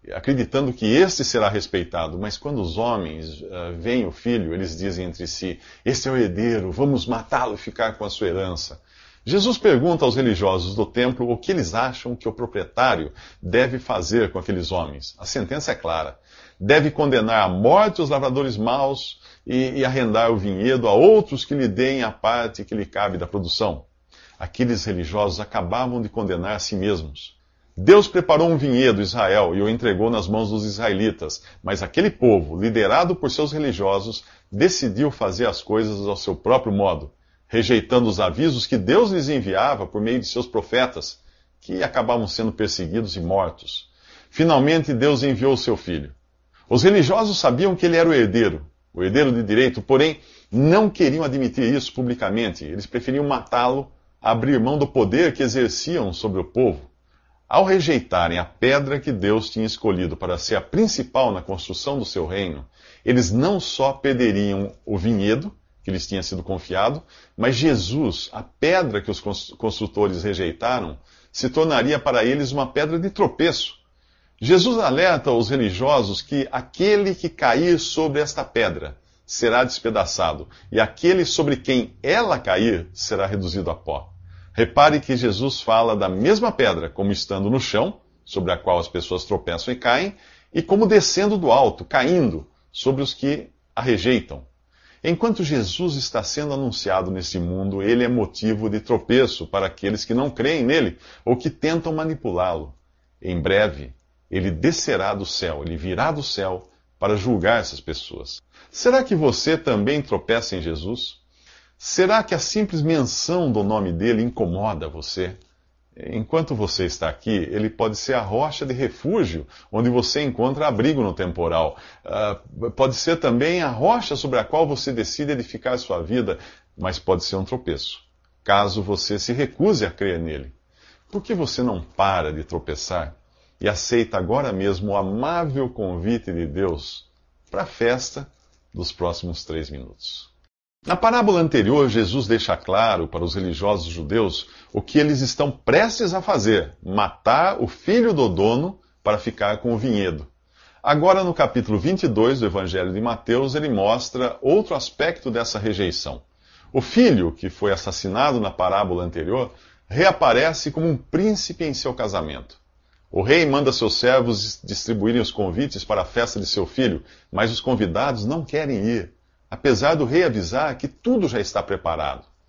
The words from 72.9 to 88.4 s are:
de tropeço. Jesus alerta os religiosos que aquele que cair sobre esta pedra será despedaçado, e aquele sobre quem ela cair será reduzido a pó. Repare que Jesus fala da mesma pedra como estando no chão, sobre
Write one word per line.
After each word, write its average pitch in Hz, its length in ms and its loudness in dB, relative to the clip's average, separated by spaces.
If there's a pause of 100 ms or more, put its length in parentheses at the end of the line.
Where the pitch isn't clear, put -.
de 190 120 -4
tropeço. - 640 0 (640)
Jesus 180 380 4
alerta 160 520 2
os 117 180 4
religiosos 117 720 0
que 139 300 -4
aquele 190 640 0
que 170 140 -6
cair 156 500 4
sobre 151 420 -2
esta 147 220 -4
pedra 78 560 -2 (260)
será 120 380 2
despedaçado, 92 840 -2 (240)
e 110 80 2
aquele 170 440 2
sobre 147 320 0
quem 127 460 -2
ela 180 360 0
cair 92 540 0
será 98 340 -4
reduzido 92 440 -4
a 73 40 -4
pó. - 380 -10 (400)
Repare 143 480 4
que - 160 -2
Jesus 120 440 0
fala 113 340 2
da 98 140 0
mesma 190 420 2
pedra 87 380 0
como 98 240 -2
estando 98 380 -4
no 131 100 2
chão, 135 400 -2 (240)
sobre 90 280 -4